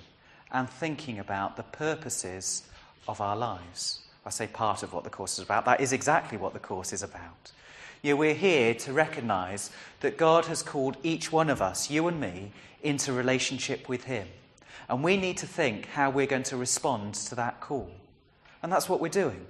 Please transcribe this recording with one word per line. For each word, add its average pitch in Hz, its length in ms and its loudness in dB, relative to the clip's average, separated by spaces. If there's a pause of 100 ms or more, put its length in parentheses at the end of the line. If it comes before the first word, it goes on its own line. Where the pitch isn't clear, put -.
(520)
and 127 180 0
thinking 139 480 -6
about 98 380 -4
the - 80 -8
purposes 127 1000 -4 (440)
of 110 140 -4
our 101 160 0
lives. 87 640 -6 (240)
I 104 40 -10
say 107 180 -4
part 104 360 0
of 92 80 -8
what 85 140 -6
the - 40 -12
course - 300 -6
is 92 60 -8
about. 107 180 2
That 123 160 6
is 131 140 2
exactly 131 440 2
what 92 140 -4
the 104 80 -8
course 92 320 -6
is 98 120 -6
about. 87 500 -14 (480)
You 147 100 4
know, 143 60 6
we're 151 160 6
here 147 420 6
to 135 160 -8
recognise 110 800 0 (300)
that - 160 0
God 165 300 8
has 165 140 -2
called 135 420 -2
each 165 280 -2
one 160 180 4
of 151 120 2
us, - 280 0
you 156 200 2
and 170 100 -2
me, 98 320 -6 (300)
into 143 320 0
relationship 131 720 0
with 123 160 -4
him. 113 240 -6 (600)
And 127 140 0
we 185 120 6
need 185 220 0
to - 100 -8
think 123 400 0
how 139 220 2
we're 135 180 4
going 131 160 0
to 131 140 -4
respond 123 580 0
to - 200 -8
that 120 260 -4
call. 113 280 -4 (720)
And 165 100 -4
that's 185 180 2
what 185 100 2
we're 165 80 0
doing. 131 420 0